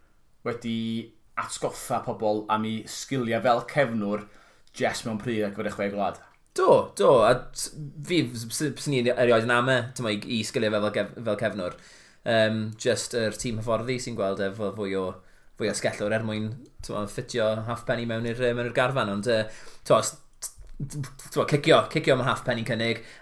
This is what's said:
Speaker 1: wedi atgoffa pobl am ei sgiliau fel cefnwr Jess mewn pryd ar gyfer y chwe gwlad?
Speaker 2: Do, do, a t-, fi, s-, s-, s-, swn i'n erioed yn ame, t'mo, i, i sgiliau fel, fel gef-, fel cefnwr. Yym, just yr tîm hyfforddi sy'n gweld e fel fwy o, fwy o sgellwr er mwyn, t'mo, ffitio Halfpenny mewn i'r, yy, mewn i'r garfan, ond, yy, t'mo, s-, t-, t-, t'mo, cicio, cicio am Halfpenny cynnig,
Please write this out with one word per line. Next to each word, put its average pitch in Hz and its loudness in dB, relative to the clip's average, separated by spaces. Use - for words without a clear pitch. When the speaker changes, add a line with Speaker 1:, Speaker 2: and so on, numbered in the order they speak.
Speaker 1:
wedi 117 -4
atgoffa - -4
pobl 107 -2
am 107 0
ei 110 -4
sgiliau 113 -2
fel 120 4
cefnwr 110 0
Jess 113 -2
mewn 110 -4
pryd 107 -2
ar 101 -4
gyfer 104 -4
y 101 -8
chwe 101 -2
gwlad? 101 -2
Speaker 2:
Do, 370 4
do, 196 6
a 113 8
t-, - -8
fi, 165 0
s-, 120 -6
s-, 117 -4
s-, - -4
swn 143 0
i'n 123 4
erioed 120 6
yn 123 2
ame, 127 4
t'mo, 117 -4
i, 104 -2
i 113 0
sgiliau 110 0
fel, 104 2
fel 104 -2
gef-, 101 -2
fel 110 -2
cefnwr. 98 -4
Yym, 110 4
just - -2
yr 110 0
tîm 113 -4
hyfforddi 117 -2
sy'n 120 -8
gweld 98 0
e 98 0
fel 101 -4
fwy 98 -4
o, 95 0
fwy 107 0
o - -4
sgellwr 107 -2
er 113 -2
mwyn, 107 -4
t'mo, 104 -6
ffitio 110 -2
Halfpenny 117 -4
mewn 113 -2
i'r, 117 -4
yy, 120 2
mewn 120 -2
i'r - -2
garfan, 131 2
ond, 104 -2
yy, 110 2
t'mo, 117 6
s-, - -4
t-, - -10
t-, 147 -8
t'mo, - 0
cicio, 143 6
cicio 156 2
am 123 0
Halfpenny 117 0
cynnig, 113 -2